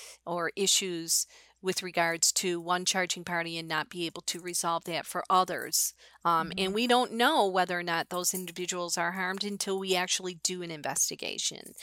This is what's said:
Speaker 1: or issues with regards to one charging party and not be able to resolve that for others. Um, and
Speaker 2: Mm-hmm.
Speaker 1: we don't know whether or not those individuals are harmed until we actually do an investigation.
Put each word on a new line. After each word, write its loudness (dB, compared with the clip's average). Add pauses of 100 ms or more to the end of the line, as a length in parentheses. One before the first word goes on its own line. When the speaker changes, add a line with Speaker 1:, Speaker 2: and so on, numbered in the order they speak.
(240)
Speaker 1:
or -2
issues 2 (340)
with -2
regards 2
to 0
one 0
charging 0
party -2
and -8
not -2
be -2
able -8
to -4
resolve -2
that -2
for -4
others. 2 (320)
Um, 2
and 2
Speaker 2:
Mm-hmm. -2
Speaker 1:
we 2
don't 4
know 4
whether 2
or -2
not -2
those 0
individuals -4
are 0
harmed -2
until -2
we 2
actually -2
do -4
an -6
investigation. -4 (100)